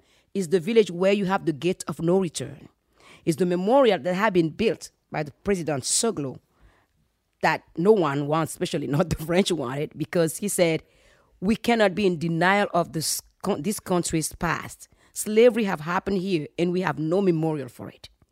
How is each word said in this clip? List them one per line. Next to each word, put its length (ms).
is 140
the 100
village 320
where 220
you 120
have 220
the 60
gate 340
of 140
no 180
return. 500
It's 120
the 100
memorial 500
that 160
had 200
been 160
built 420
by 120
the 80
President 400
Soglo 560
that 220
no 140
one 360
wants, 260
especially 340
not 220
the 60
French 260
wanted, 460
because 400
he 100
said, 360
we 140
cannot 360
be 120
in 140
denial 540
of 200
this 280
con-, 200
this 160
country's 540
past. 560
Slavery 540
have 160
happened 380
here, 280
and 140
we 100
have 160
no 220
memorial 480
for 220
it. 180